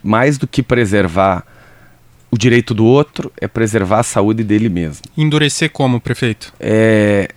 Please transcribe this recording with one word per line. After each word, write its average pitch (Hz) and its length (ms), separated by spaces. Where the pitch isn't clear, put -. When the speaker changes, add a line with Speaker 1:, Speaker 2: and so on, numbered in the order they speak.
Speaker 1:
mais 123 340
do 135 80
que - 160
preservar 95 840
o 120 60
direito 120 360
do 110 100
outro, 139 560
é - 80
preservar 107 520
a 120 40
saúde 110 400
dele 107 240
mesmo. 85 360
Speaker 2:
Endurecer 151 540
como, 127 300
prefeito? - 600
Speaker 1:
É, 107 760